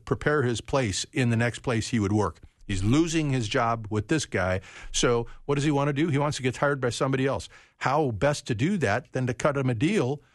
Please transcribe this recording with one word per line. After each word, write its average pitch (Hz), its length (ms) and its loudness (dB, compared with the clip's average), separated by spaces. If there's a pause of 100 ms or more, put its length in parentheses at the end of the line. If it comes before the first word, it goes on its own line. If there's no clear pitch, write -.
prepare 147 380 0
his 120 180 0
place 123 540 -2
in 123 160 2
the 113 80 2
next 117 220 0
place 113 280 -2
he 117 120 0
would 98 120 2
work. 104 280 0 (260)
He's 95 180 -4
losing 156 460 2
his 123 180 -2
job 117 400 0
with 107 200 -2
this 156 180 0
guy. 92 340 -2 (320)
So 117 340 2 (200)
what 143 80 0
does 143 100 0
he 156 60 2
want 143 180 2
to 147 40 0
do? 147 160 0
He 139 100 0
wants 147 180 0
to 131 60 -6
get 127 160 -2
hired 143 220 2
by 123 100 0
somebody 131 360 0
else. 127 220 -4 (300)
How 139 320 2
best 139 380 0
to 123 60 -2
do 156 240 0
that 113 340 0
than 127 140 -2
to 123 80 -2
cut 143 220 0
him 131 140 0
a 120 40 0
deal 143 460 0 (140)